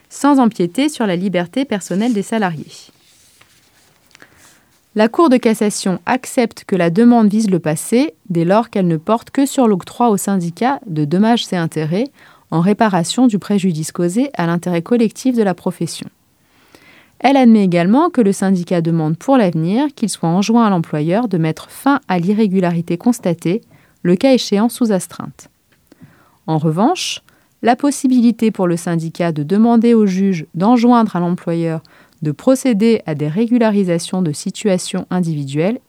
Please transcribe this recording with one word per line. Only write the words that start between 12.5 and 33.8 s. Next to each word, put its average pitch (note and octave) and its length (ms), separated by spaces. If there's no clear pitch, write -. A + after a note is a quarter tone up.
en D#3+ 100
réparation G3+ 640
du G#3 120
préjudice E3+ 520
causé F#3 440
à E3+ 120
l'intérêt E3+ 360
collectif A#3+ 520
de A#3 80
la F#3+ 120
profession. - 560
Elle C#4 200
admet A3+ 260
également F#3+ 460
que B3+ 100
le G3 120
syndicat F#3 500
demande E3 340
pour C4+ 220
l'avenir F#3 480
qu'il G#3 140
soit - 180
enjoint G#3+ 380
à G3+ 40
l'employeur E3+ 560
de F#3 120
mettre D#3+ 320
fin - 360
à F#3 120
l'irrégularité F3 800
constatée, F#3 640
le F3+ 140
cas C4+ 180
échéant G#3+ 340
sous A3+ 240
astreinte. - 560
En D#3 120
revanche, F#3 640
la A#3+ 140
possibilité A#3+ 720
pour F#3+ 160
le E3+ 100
syndicat E3 540
de D3+ 140
demander A3+ 500
au G#3+ 100
juge F#3+ 420
d'enjoindre A3+ 580
à F3 60
l'employeur E3+ 600
de D3+ 100
procéder A3+ 720
à D#3 100
des D3+ 140
régularisations G3+ 920